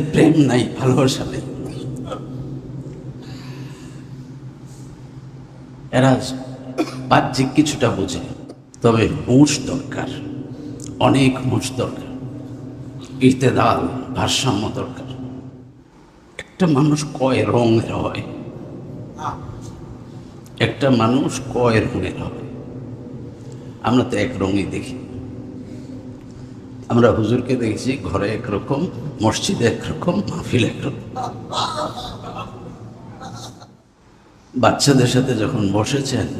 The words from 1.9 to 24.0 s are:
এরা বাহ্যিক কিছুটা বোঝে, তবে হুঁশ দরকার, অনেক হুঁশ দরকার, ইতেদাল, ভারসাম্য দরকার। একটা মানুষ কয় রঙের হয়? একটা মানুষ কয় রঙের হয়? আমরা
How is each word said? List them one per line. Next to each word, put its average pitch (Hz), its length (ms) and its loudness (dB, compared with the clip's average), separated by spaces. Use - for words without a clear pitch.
এরা 127 280 6
বাহ্যিক 131 460 4
কিছুটা - 340 4
বোঝে, - 300 -2
তবে 113 280 6
হুঁশ - 380 8
দরকার, - 420 -4
অনেক 131 380 6
হুঁশ - 400 0
দরকার, - 400 -4
ইতেদাল, 127 920 4
ভারসাম্য 113 600 0
দরকার। - 300 -8
একটা - 300 0
মানুষ 147 460 6
কয় 123 320 2
রঙের 113 500 4
হয়? - 280 -2
একটা 117 300 2
মানুষ 127 520 4
কয় 120 280 4
রঙের - 420 -2
হয়? - 240 -8
আমরা 123 200 6